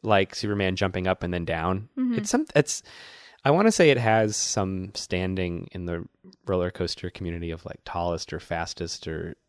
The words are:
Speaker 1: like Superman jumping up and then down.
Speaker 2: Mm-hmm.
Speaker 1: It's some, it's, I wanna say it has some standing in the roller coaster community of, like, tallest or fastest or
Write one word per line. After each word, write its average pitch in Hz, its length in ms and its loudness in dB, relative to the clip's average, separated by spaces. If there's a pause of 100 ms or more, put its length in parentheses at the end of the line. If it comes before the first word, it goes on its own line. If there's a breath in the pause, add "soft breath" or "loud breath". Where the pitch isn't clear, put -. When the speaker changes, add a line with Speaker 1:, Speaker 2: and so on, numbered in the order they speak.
Speaker 1:
like 98 320 4
Superman 101 420 0
jumping 92 300 0
up 92 160 0
and 87 120 -2
then 87 100 -2
down. 87 440 -2 (100)
Speaker 2:
Mm-hmm. 254 200 0
Speaker 1:
It's 214 120 -4
some, 302 160 2 (100)
it's, - 260 0 (640 loud breath)
I 139 60 4
wanna 202 220 6
say 165 180 6
it 131 80 6
has 110 380 4
some 95 580 -2
standing 92 760 -2
in 90 140 -8
the 87 200 -6 (400)
roller 90 240 2
coaster - 400 -6
community 85 400 -6
of, 82 140 -10
like, - 200 -12
tallest 87 480 -4
or - 80 -6
fastest - 680 -6
or 82 260 -8 (140)